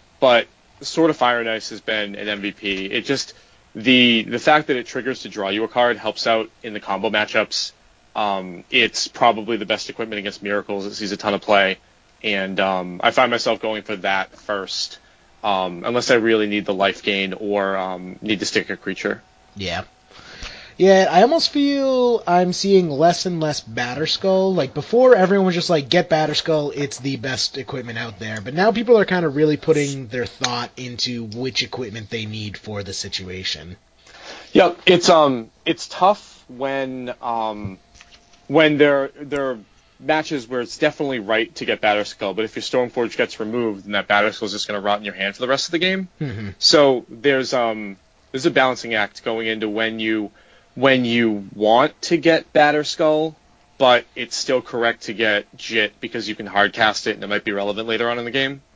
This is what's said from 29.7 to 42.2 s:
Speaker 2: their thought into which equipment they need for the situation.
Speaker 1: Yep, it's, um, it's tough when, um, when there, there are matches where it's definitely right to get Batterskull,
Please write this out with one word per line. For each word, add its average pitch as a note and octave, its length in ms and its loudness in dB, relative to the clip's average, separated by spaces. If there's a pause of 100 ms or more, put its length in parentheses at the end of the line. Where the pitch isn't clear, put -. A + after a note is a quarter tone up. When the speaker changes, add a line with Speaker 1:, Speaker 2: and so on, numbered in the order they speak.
Speaker 2:
their B2 160 -4
thought B2 540 -6
into A#2+ 460 -6
which A#2 380 -4
equipment A2 460 -10
they A2+ 160 -6
need G#2+ 320 -8
for G#2 260 -10
the F#2+ 120 -10
situation. F#2 840 -10 (760)
Speaker 1:
Yep, F3 320 2
it's, F3 240 2
um, C#3 400 4 (160)
it's - 200 -4
tough - 640 -2
when, C3 720 -6
um, G#2+ 580 -6 (720)
when D3+ 300 4
there, C#3 320 4 (100)
there C#3 300 -4
are A#2+ 80 -6 (400)
matches D3 500 -4
where B2+ 140 -4
it's A2+ 160 -12
definitely C#3+ 400 -2
right A2 380 -2
to A#2+ 100 -8
get G#2+ 160 -2
Batterskull, G#2 520 -2